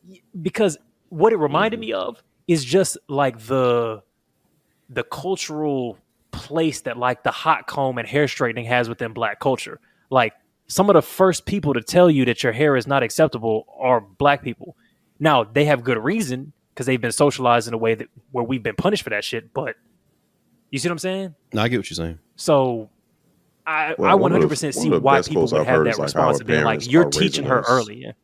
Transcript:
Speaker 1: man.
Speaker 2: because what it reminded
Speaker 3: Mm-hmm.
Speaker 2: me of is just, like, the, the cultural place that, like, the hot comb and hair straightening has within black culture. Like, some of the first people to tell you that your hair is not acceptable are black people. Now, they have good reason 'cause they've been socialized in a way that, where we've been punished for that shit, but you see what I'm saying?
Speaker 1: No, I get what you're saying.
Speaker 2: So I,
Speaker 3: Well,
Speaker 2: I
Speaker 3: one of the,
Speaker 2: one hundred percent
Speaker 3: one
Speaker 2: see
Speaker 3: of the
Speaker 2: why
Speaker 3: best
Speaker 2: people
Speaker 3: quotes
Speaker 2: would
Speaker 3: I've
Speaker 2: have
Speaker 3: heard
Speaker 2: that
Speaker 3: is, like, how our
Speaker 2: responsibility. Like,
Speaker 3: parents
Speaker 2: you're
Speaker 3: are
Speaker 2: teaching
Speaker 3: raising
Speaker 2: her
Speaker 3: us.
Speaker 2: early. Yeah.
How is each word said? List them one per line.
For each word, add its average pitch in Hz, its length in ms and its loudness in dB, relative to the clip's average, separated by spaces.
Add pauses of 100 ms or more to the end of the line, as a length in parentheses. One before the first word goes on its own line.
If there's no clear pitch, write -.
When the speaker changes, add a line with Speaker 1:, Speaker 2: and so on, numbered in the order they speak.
Speaker 1:
man. 185 100 -20 (240)
Speaker 2:
because 180 340 0 (320)
what 185 240 2
it 220 40 0
reminded 175 420 0
Speaker 3:
Mm-hmm. 226 80 -12
Speaker 2:
me 226 60 -6
of 220 300 -6 (260)
is 160 160 2
just, 165 340 0 (100)
like, 135 380 0
the, 120 560 0 (880)
the 123 140 -6
cultural 151 920 -6 (340)
place 160 480 -2
that, 120 180 -8
like, 123 240 -2
the 123 80 0
hot - 380 -2
comb 135 300 -2
and 110 100 -6
hair 143 180 2
straightening 120 380 -4
has 120 240 2
within 117 240 -6
black 107 260 -4
culture. - 400 -4 (320)
Like, 120 220 2 (340)
some 196 240 2
of 190 40 8
the 151 80 8
first - 440 0
people 147 280 -2
to 120 60 0
tell 175 300 4
you 135 140 4
that 120 180 0
your 123 100 0
hair 143 240 2
is 123 120 -2
not 139 160 2
acceptable 113 640 0 (120)
are 127 220 4
black 143 420 0
people. - 320 -12 (460)
Now, 147 240 4
they 120 220 0
have 135 180 2
good 123 140 0
reason 143 560 -6 (200)
'cause 123 120 -6
they've 127 160 0
been 117 100 -4
socialized 120 560 2
in 117 60 -8
a 113 40 -4
way 113 160 2
that, 110 140 -10 (220)
where 123 120 -4
we've 120 200 -4
been 107 120 -6
punished 202 280 0
for 123 80 -10
that 104 120 -4
shit, - 300 -8
but 127 240 -6 (960)
you 139 80 -6
see 147 100 -4
what 175 40 -2
I'm 165 60 -6
saying? 185 360 -6 (180)
Speaker 1:
No, 113 80 -2
I 117 80 2
get 120 80 0
what 98 140 -4
you're 82 60 -14
saying. 82 220 -6 (160)
Speaker 2:
So 127 540 0 (800)
I, 156 320 -2
Speaker 3:
Well, - 120 2
Speaker 2:
I 185 40 8
Speaker 3:
one - 0 -
of - 20 6
the, - 0 -
Speaker 2:
one 180 160 2
hundred 165 160 4
percent 147 280 -4
Speaker 3:
one - 60 -4
Speaker 2:
see 160 60 0
Speaker 3:
of 147 60 2
the 82 60 2
Speaker 2:
why 139 180 4
Speaker 3:
best - 100 -2
Speaker 2:
people 156 140 2
Speaker 3:
quotes - 100 0
Speaker 2:
would 76 80 2
Speaker 3:
I've 73 60 0
Speaker 2:
have - 100 2
Speaker 3:
heard 78 100 4
Speaker 2:
that - 40 2
Speaker 3:
is, - 80 -2
like, 73 160 -4
how 78 60 0
our 80 80 4
Speaker 2:
responsibility. 76 360 0
Like, 110 140 0
Speaker 3:
parents 120 100 -8
Speaker 2:
you're 156 180 6
Speaker 3:
are 143 40 -4
Speaker 2:
teaching 151 340 -2
Speaker 3:
raising - 0 -
Speaker 2:
her 127 160 2
Speaker 3:
us. 110 80 -6
Speaker 2:
early. 113 340 0
Yeah. 117 100 -14 (120)